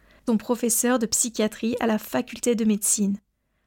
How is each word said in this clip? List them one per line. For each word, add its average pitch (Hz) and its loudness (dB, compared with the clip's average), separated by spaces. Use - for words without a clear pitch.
son 233 4
professeur 240 0
de 226 0
psychiatrie 220 -2
à 240 0
la 220 2
faculté 247 -2
de 226 0
médecine. 202 0